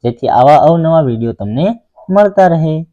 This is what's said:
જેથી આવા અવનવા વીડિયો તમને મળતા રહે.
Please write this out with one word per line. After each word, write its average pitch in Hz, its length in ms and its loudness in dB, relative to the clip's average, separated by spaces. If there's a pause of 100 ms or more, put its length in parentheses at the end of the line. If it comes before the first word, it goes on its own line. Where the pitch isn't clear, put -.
જેથી 120 260 -6
આવા 139 380 4
અવનવા 165 360 0
વીડિયો 117 300 -4
તમને 113 340 -6 (420)
મળતા 196 400 2
રહે. 160 260 -2 (180)